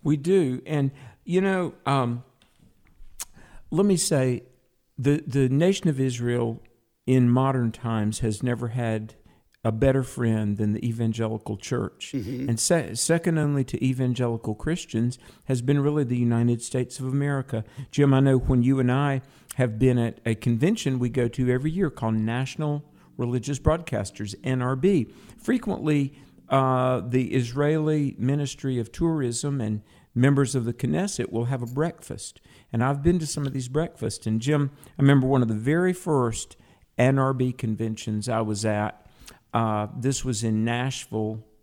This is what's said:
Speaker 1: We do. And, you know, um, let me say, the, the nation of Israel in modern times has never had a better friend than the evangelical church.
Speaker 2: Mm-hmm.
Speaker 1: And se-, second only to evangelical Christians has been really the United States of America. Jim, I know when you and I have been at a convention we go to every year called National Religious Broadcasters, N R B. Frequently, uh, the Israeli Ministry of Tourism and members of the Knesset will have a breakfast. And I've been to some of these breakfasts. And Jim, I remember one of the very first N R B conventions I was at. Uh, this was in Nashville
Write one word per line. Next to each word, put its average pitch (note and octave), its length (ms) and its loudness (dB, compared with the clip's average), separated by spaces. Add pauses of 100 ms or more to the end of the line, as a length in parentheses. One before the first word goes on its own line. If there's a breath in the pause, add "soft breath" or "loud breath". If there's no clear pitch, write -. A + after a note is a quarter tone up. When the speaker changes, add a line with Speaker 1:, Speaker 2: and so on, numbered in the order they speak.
Speaker 1:
We D3+ 140 2
do. C#3+ 480 2
And, C#3+ 260 0 (320 loud breath)
you F3 160 0
know, F#3+ 360 0 (100)
um, B2+ 400 0 (1500 soft breath)
let F#3 140 2
me G3 100 4
say, C3 480 0 (540)
the, C#3+ 280 2
the C3 220 2
nation E3+ 400 2
of C3+ 140 0
Israel A#2+ 600 -2 (460)
in B2+ 220 6
modern B2+ 420 2
times G#2+ 480 -2
has A2 240 -2
never B2 260 -2
had A2 460 -4 (500 soft breath)
a A2+ 60 2
better C3+ 320 2
friend A2 540 0
than G#2 160 0
the - 120 -4
evangelical A2+ 680 -4
church. - 580 -6
Speaker 2:
Mm-hmm. B2+ 360 -6
Speaker 1:
And A2+ 100 0
se-, B2 360 0
second E3 420 0
only D3 260 0
to - 180 -4
evangelical B2 760 -2
Christians B2 640 -4 (280 loud breath)
has B2+ 160 -2
been C#3+ 180 2
really D3 240 2
the B2 140 -2
United A#2+ 440 2
States - 380 -6
of B2+ 60 -6
America. C3+ 580 -2 (260 loud breath)
Jim, C#3 240 4
I C3 60 6
know C3+ 180 6
when B2+ 240 2
you C3 200 4
and B2 100 2
I C#3 300 0 (340 loud breath)
have A2+ 240 0
been B2+ 180 6
at A#2 280 -2
a A2+ 100 0
convention C3 640 0
we B2 80 0
go A#2+ 220 0
to B2 200 -2
every C3 220 0
year F3 180 0
called A2+ 260 -2
National C3 680 -4 (320 soft breath)
Religious B2+ 420 -4
Broadcasters, A2 840 -2
N B2+ 180 0
R B2+ 140 0
B. D#3+ 320 2 (300 loud breath)
Frequently, D3+ 760 -2 (360 loud breath)
uh, B2+ 500 2
the A#2+ 340 -2
Israeli D3 840 0
Ministry C3+ 640 -2
of A2+ 120 -6
Tourism C#3+ 680 -2
and G#2+ 200 -2 (320 soft breath)
members C#3 420 4
of A#2+ 100 0
the A#2 80 -2
Knesset D#3 580 -2
will A#2 140 -2
have B2+ 160 -2
a A#2+ 60 -6
breakfast. - 720 -6 (320 soft breath)
And A2+ 100 2
I've C#3+ 180 0
been F3 180 4
to D#3 80 -4
some C#3+ 200 -4
of C3+ 60 -6
these B2+ 160 -6
breakfasts. C3 580 -4
And A2 140 0
Jim, C#3+ 300 0 (280 loud breath)
I - 20 4
remember C#3 260 6
one C3 140 4
of A#2 60 2
the A2 60 0
very D#3 400 2
first C3+ 640 -2 (400 soft breath)
N C3+ 200 4
R C3+ 140 2
B B2+ 220 -2
conventions A2 760 -4
I A2+ 140 -2
was G#2+ 240 -2
at. G#2+ 340 -2 (540 loud breath)
Uh, G#2+ 320 0 (100)
this B2+ 300 -2
was A2+ 180 -4
in A2 220 0
Nashville A2+ 800 -4 (180)